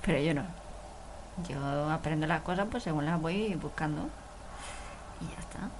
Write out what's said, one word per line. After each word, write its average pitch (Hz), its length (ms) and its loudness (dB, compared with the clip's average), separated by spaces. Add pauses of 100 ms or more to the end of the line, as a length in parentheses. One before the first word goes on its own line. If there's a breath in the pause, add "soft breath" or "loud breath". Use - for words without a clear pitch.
pero 160 140 8
yo 156 160 6
no. 139 80 2 (1040)
Yo 143 420 2
aprendo 156 360 2
las 165 140 4
cosas, 185 280 2
pues, 240 140 -2
según 151 220 2
las 165 140 4
voy 185 360 2
buscando. 151 480 0 (1160 loud breath)
Y - 140 -4
ya - 60 -8
está. - 200 -8 (200)